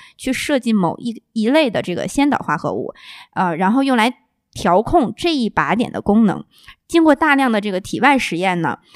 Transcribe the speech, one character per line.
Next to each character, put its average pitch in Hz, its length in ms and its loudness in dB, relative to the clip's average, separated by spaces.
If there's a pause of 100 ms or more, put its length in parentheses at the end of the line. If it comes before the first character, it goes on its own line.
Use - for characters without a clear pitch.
(180)
去 - 120 -6
设 285 280 0
计 226 160 -2
某 180 240 0
一， - 240 -10 (100)
一 214 160 -2
类 285 220 2
的 131 100 -4
这 - 140 -6
个 127 120 -4
先 285 220 0
导 262 80 0
化 - 180 -4
合 151 200 -4
物， 117 180 -8 (400)
呃， 175 240 -2
然 185 160 2
后 269 100 0
用 269 140 2
来 233 160 2 (400)
调 185 300 2
控 262 340 2
这 330 180 -2
一 233 140 0
靶 156 260 -2
点 233 160 -2
的 - 120 -8
功 214 240 4
能。 - 180 -2 (420)
经 330 160 2
过 311 120 8
大 302 200 2
量 269 160 2
的 208 120 0
这 208 100 -4
个 185 80 -2
体 - 200 -8
外 262 180 4
实 - 180 -4
验 180 240 -2
呢， 147 180 -4 (180)